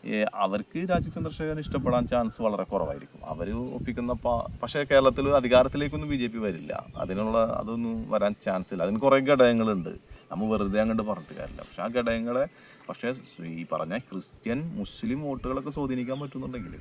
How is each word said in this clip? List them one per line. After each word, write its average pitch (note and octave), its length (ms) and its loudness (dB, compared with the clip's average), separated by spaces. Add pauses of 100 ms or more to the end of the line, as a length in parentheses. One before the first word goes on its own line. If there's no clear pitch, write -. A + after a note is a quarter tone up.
(140)
ഏ, G#2+ 40 0 (280)
അവർക്ക് G#2 340 -2 (100)
രാജീവ് F3 260 2
ചന്ദ്രശേഖരൻ D#3 480 -4
ഇഷ്ടപ്പെടാൻ B2 480 0
ചാൻസ് A#2 340 0
വളരെ G2+ 260 0
കുറവായിരിക്കും. D#2+ 480 -4 (140)
അവര് E2+ 200 -4 (220)
ഒപ്പിക്കുന്ന B2 380 -4 (100)
പ-, A#2+ 180 2 (200)
പക്ഷേ A#2+ 180 -2 (100)
കേരളത്തിൽ C3+ 480 6
അധികാരത്തിലേക്കൊന്നും C3+ 760 4
ബി C#3 100 0
ജെ A#2+ 100 0
പി A2+ 120 -4
വരില്ല. E2 260 -4 (320)
അതിനുള്ള, G#2+ 340 0 (220)
അതൊന്നും A2+ 340 -2 (200)
വരാൻ G#2 200 4 (120)
ചാൻസ് F#2 280 -2
ഇല്ല. F2 140 0
അതിന് G#2+ 180 2
കുറേ C3+ 140 8 (100)
ഘടകങ്ങളുണ്ട്, A2+ 640 6 (380)
നമ്മൾ G2+ 220 -2
വെറുതെ G#2 300 2
അങ്ങോട്ട് A2 280 2
പറഞ്ഞിട്ട് E2+ 280 -8
കാര്യമില്ല. - 300 -10
പക്ഷേ - 160 -8
ആ - 100 -2
ഘടകങ്ങളെ, A#2 480 0 (460)
പക്ഷേ A#2 240 -4 (480)
ഈ - 100 -6
പറഞ്ഞ D#2+ 380 -2
ക്രിസ്ത്യൻ A2+ 520 -6 (200)
മുസ്ലിം A#2+ 480 -4
വോട്ടുകളൊക്കെ C3+ 480 -4
സ്വാധീനിക്കാൻ C3 480 -4
പറ്റുന്നുണ്ടെങ്കിൽ C3 560 -10